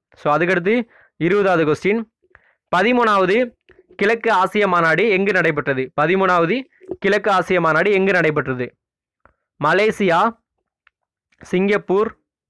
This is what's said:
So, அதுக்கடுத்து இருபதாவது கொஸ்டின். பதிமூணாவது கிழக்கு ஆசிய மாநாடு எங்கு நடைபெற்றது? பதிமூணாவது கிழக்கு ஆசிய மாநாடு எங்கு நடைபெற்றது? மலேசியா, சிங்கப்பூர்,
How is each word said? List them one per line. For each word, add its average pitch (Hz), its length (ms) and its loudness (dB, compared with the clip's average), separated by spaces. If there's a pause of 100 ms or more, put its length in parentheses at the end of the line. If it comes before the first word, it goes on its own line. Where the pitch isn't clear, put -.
(200)
So, - 140 -4
அதுக்கடுத்து 175 420 0 (440)
இருபதாவது 180 500 2
கொஸ்டின். 196 320 -2 (680)
பதிமூணாவது 208 680 2 (600)
கிழக்கு 220 320 -2
ஆசிய 190 360 0
மாநாடு 170 420 2
எங்கு 196 280 0
நடைபெற்றது? 143 480 -2 (160)
பதிமூணாவது 180 560 0 (420)
கிழக்கு 202 320 0
ஆசிய 185 300 0
மாநாடு 165 300 2
எங்கு 190 260 0
நடைபெற்றது? 139 500 -2 (920)
மலேசியா, 180 600 0 (1200)
சிங்கப்பூர், 202 720 -2 (380)